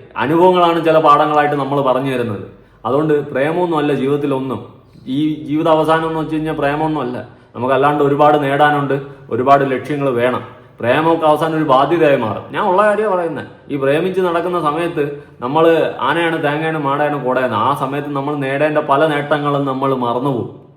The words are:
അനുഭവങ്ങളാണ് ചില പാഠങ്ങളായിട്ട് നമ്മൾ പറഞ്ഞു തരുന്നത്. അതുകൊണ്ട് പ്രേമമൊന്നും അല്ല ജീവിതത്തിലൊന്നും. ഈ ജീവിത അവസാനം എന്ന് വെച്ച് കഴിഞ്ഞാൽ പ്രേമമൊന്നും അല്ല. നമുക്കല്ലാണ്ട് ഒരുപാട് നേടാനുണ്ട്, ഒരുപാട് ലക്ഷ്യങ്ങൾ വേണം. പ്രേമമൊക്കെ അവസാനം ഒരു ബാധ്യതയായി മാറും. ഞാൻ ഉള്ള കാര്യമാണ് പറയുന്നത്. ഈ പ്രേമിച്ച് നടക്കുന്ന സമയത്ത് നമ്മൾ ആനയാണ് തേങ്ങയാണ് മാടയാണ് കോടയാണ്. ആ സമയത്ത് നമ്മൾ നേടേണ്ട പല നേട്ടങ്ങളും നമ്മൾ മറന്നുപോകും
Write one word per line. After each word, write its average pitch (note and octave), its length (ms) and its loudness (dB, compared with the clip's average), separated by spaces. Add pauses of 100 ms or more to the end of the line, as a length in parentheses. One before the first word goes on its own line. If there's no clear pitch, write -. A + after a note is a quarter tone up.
(220)
അനുഭവങ്ങളാണ് E3+ 640 4
ചില D#3+ 100 4 (100)
പാഠങ്ങളായിട്ട് D3 560 4
നമ്മൾ C3+ 160 -2 (100)
പറഞ്ഞു C3 260 0
തരുന്നത്. A2+ 320 -4 (400)
അതുകൊണ്ട് D3 280 0 (180)
പ്രേമമൊന്നും D#3+ 480 0
അല്ല D3 200 0
ജീവിതത്തിലൊന്നും. C3+ 600 -2 (560)
ഈ - 20 -2 (300)
ജീവിത D#3 260 -2
അവസാനം D#3+ 340 2
എന്ന് D#3+ 140 -4
വെച്ച് D3+ 140 -4
കഴിഞ്ഞാൽ D#3 240 -4
പ്രേമമൊന്നും D3+ 440 -2
അല്ല. B2 120 -6 (380)
നമുക്കല്ലാണ്ട് C3+ 520 2
ഒരുപാട് D3 380 4
നേടാനുണ്ട്, C#3+ 520 2 (380)
ഒരുപാട് C#3 280 4 (100)
ലക്ഷ്യങ്ങൾ C#3 360 -2 (100)
വേണം. A#2+ 240 0 (380)
പ്രേമമൊക്കെ D#3 500 2
അവസാനം D#3 300 2
ഒരു D3+ 120 0
ബാധ്യതയായി C#3+ 520 4
മാറും. G#2+ 200 -6 (100)
ഞാൻ F3+ 160 -2
ഉള്ള F#3 180 2
കാര്യമാണ് G#3 260 0
പറയുന്നത്. D#3 320 -4 (260)
ഈ - 100 -6
പ്രേമിച്ച് F3 440 0
നടക്കുന്ന F3 320 -2 (100)
സമയത്ത് D#3+ 360 -2 (400)
നമ്മൾ D3+ 200 2 (440)
ആനയാണ് E3 280 -2 (100)
തേങ്ങയാണ് D#3 400 -4
മാടയാണ് D3 400 -2
കോടയാണ്. B2+ 300 -2 (100)
ആ C3 40 2 (120)
സമയത്ത് C#3+ 360 -6
നമ്മൾ C#3+ 160 -4 (100)
നേടേണ്ട D3 340 0 (120)
പല C#3 100 4 (140)
നേട്ടങ്ങളും C#3+ 560 -2
നമ്മൾ C3+ 200 -2 (140)
മറന്നുപോകും A#2+ 460 -2 (260)